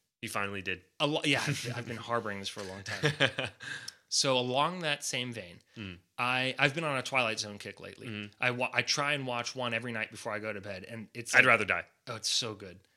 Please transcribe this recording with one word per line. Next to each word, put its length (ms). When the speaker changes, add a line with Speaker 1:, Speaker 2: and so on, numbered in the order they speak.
Speaker 1:
You 60
finally 340
did. 180
Speaker 2:
A 60
lo-, 180
yeah, 220
I've, 300
I've 100
been 100
harboring 440
this 80
for 120
a 40
long 180
time. 480
Speaker 1:
<laughs> 200
Speaker 2:
So 280
along 420
that 240
same 280
vein, 260
Speaker 1:
Mm. 200
Speaker 2:
I, 400
I've 160
been 120
on 120
a 60
Twilight 380
Zone 180
kick 220
lately. 260
Speaker 1:
Mm-hmm. 200
Speaker 2:
I 120
wa-, 200
I 100
try 320
and 120
watch 300
one 180
every 160
night 220
before 200
I 60
go 140
to 80
bed, 280
and 260
it's 200
Speaker 1:
I'd 40
Speaker 2:
like, 100
Speaker 1:
rather 160
die. 180
Speaker 2:
oh, 60
it's 160
so 240
good. 240